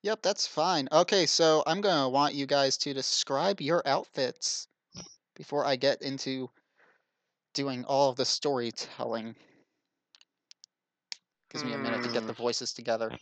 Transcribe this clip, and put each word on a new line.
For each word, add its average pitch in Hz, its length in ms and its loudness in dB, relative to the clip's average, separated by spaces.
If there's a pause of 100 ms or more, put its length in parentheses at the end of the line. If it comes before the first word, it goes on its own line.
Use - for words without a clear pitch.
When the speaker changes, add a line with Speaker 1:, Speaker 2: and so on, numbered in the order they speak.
Speaker 1:
Yep, 208 180 -4
that's 196 240 0
fine. 156 460 0
Okay, 175 340 6
so 156 400 6
I'm 170 140 0
gonna 160 280 2
want 139 260 4
you 139 120 -4
guys 139 320 2
to 143 160 -4
describe 143 680 -2
your 160 240 0
outfits - 840 -2 (680)
before 143 320 -4
I 139 80 2
get 135 280 0
into 131 460 -6 (1040)
doing 135 320 -4
all 139 240 4
of 120 80 0
the 131 80 2
storytelling. 117 1120 -4 (2250)
Gives 151 140 -10
me 123 80 -4
a 113 60 -6
minute 120 260 -4
to 120 80 -4
get 117 160 -2
the 117 40 -6
Speaker 2:
Hmm. 117 100 -8
Speaker 1:
voices 120 300 -2
together. 113 380 -2 (100)